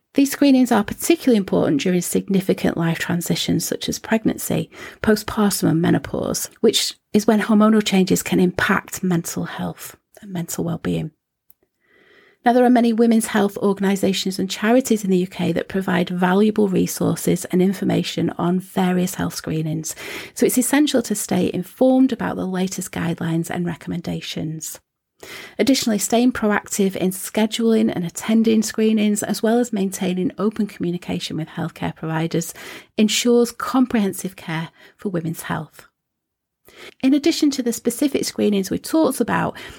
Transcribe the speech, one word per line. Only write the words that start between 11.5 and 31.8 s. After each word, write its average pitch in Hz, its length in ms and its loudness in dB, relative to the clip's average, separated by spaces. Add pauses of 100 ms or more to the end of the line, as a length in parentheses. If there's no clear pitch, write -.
Now, 233 60 4
there 247 120 6
are 240 60 6
many 233 220 6
women's 226 340 4
health 202 320 0
organisations 196 800 0
and 190 100 -2
charities 226 540 2
in 190 80 0
the 185 60 4
U 180 100 2
K 175 240 -4
that - 180 -2
provide 180 400 -2
valuable 196 600 2
resources 175 800 0
and 185 140 2
information 180 800 0
on 180 220 0
various 185 560 -2
health 170 180 -4
screenings, 160 600 -6 (360)
so - 140 2
it's - 100 2
essential 269 460 2
to 208 140 -4
stay 185 360 0
informed 262 600 2
about 190 240 -4
the 180 100 -4
latest 185 460 -4
guidelines 170 580 -2
and 175 160 -4
recommendations. 165 1120 -8 (800)
Additionally, 240 400 2
staying 240 320 2
proactive 202 640 0
in 185 160 -2
scheduling 220 840 0
and 175 120 -4
attending 220 580 2
screenings, 214 600 0
as - 180 -4
well 226 160 2
as 247 140 -2
maintaining 185 640 -2
open 208 300 -2
communication 175 680 -6
with 156 120 -6
healthcare 165 480 -8